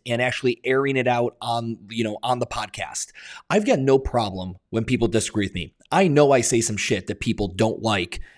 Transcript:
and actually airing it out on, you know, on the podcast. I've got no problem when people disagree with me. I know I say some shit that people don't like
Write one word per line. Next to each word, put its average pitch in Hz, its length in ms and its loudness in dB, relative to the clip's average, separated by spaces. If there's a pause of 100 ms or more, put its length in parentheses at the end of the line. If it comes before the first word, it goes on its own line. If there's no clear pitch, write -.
and 120 160 -2
actually 123 420 0
airing 135 320 0
it 123 120 2
out 120 340 0
on, 117 380 -4 (100)
you 113 140 -2
know, 107 180 -4
on 123 160 0
the 120 80 -2
podcast. 104 640 -8 (420)
I've 208 160 2
got 220 140 2
no 135 180 6
problem 95 600 -2 (120)
when 113 160 -2
people 117 220 0
disagree 107 400 0
with - 80 -10
me. 85 180 -8 (180)
I 185 160 4
know 143 260 6
I 123 80 6
say 117 200 2
some 107 160 -2
shit 95 300 -2
that 104 120 -6
people 104 280 -2
don't 104 340 -2
like 90 380 -2 (180)